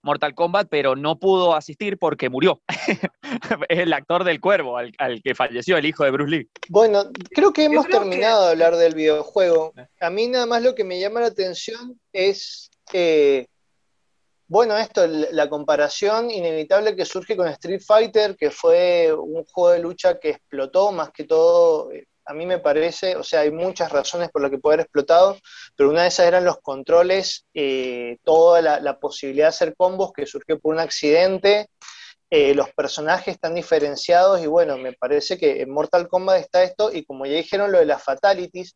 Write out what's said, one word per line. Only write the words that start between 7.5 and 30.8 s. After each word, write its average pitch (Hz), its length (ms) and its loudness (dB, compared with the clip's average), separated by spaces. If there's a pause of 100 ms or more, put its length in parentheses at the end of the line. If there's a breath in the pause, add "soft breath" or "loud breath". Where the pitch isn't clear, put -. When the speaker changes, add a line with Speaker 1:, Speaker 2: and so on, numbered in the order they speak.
Speaker 2:
que 302 100 2
Speaker 3:
Yo 302 80 2
Speaker 2:
hemos 302 140 2
Speaker 3:
creo 381 140 2
Speaker 2:
terminado 202 420 0
Speaker 3:
que 185 40 4
Speaker 2:
de 170 60 4
hablar 165 240 4
del 165 200 4
videojuego. 156 760 0 (260)
A 170 100 -4
mí 214 180 -4
nada 247 180 -2
más 233 180 -2
lo 254 120 0
que 220 80 -4
me 180 160 -6
llama 214 220 -4
la 233 60 0
atención 226 720 -8 (120)
es, - 580 -4 (240)
eh, 151 540 2 (1000)
bueno, 214 300 2
esto, 214 260 0
l-, 156 280 -2
la 151 180 -2
comparación 151 840 -2
inevitable 185 640 -2
que 180 100 -4
surge 190 320 -8
con 180 100 0
Street 180 380 -8
Fighter, 214 500 2
que 143 160 -2
fue 170 640 2
un 160 320 -6
juego 175 260 0
de 175 80 4
lucha 175 400 -2
que 151 100 -4
explotó, 147 640 -2
más 160 200 -6
que 151 140 -14
todo, 165 680 2
eh, 147 160 -16 (180)
a 147 80 -14
mí 160 120 -10
me 180 140 -4
parece, 160 560 -2
o 156 80 -8
sea, 156 180 0
hay 151 100 2
muchas 170 400 -6
razones 165 380 -4
por 147 120 -4
las 139 100 -2
que 135 80 -6
puede 151 160 2
haber 165 100 -2
explotado, 175 520 2 (380 loud breath)
pero 143 140 4
una 165 140 2
de 180 60 2
esas 175 180 2
eran 180 180 2
los 170 160 0
controles, 170 920 0
eh, 127 680 -6
toda 165 380 6
la, 151 180 0
la 139 200 -6
posibilidad 143 460 -2
de 160 40 4
hacer 160 260 -2
combos 185 380 -2
que 143 140 -8
surgió 147 320 -6
por 156 140 -4
un 160 60 -2
accidente, 185 880 0 (640 loud breath)